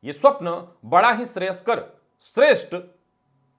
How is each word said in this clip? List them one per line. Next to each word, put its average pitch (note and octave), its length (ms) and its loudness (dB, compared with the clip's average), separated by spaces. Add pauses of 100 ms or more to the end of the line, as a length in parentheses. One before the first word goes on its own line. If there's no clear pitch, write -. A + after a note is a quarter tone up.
ये C4+ 100 -10
स्वप्न F3 540 0 (180)
बड़ा F3+ 260 2
ही A3+ 140 -4
श्रेयस्कर, F#3+ 580 -6 (380)
श्रेष्ठ, - 540 2 (840)